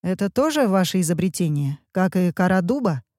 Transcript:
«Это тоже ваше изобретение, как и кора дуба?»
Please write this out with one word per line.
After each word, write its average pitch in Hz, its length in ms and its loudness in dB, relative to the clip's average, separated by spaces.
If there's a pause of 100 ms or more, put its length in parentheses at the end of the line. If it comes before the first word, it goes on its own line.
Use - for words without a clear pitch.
«Это 190 280 -2
тоже 285 360 0
ваше 190 340 2
изобретение, 156 760 -2 (140)
как 185 240 0
и 180 160 0
кора 185 280 2
дуба?» 185 440 -2 (140)